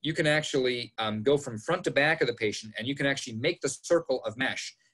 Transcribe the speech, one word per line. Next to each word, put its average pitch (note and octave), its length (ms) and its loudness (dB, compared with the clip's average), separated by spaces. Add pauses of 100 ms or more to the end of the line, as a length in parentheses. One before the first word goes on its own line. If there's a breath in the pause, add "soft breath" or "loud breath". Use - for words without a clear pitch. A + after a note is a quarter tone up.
you D3+ 100 -2
can D#3 140 0
actually, C3 720 0
um, G#2+ 240 -2
go C3+ 140 6
from B2 220 -4
front F3 260 -2
to D#3+ 60 2
back D3+ 300 4
of D3 60 4
the A#2+ 80 -2
patient, G#2+ 440 -4
and A2 80 -4
you C#3 80 -2
can C#3 120 -2
actually C3+ 280 -2
make C#3+ 260 -2
the C#3+ 80 -2
circle D#3+ 560 0
of A2 120 -6
mesh. B2 380 -4 (200)